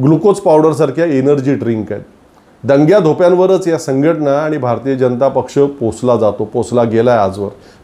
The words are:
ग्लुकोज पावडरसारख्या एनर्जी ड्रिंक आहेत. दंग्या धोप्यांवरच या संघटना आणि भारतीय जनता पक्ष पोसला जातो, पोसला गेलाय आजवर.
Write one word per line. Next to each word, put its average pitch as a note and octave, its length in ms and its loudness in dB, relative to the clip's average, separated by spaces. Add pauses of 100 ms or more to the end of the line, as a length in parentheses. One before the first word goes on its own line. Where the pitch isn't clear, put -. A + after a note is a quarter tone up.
ग्लुकोज E3 360 2
पावडरसारख्या D#3 680 2
एनर्जी C#3 500 0
ड्रिंक A2 360 -4
आहेत. G2+ 120 -10 (600)
दंग्या D3+ 360 4
धोप्यांवरच F3+ 680 2
या E3 100 -2
संघटना D3 540 -2
आणि D3+ 260 -2
भारतीय B2 380 -4
जनता B2+ 320 0
पक्ष C3+ 320 -2
पोसला B2 560 0
जातो, G#2+ 300 -2
पोसला A#2+ 380 -2
गेलाय A#2 340 0
आजवर. G2 320 -2 (340)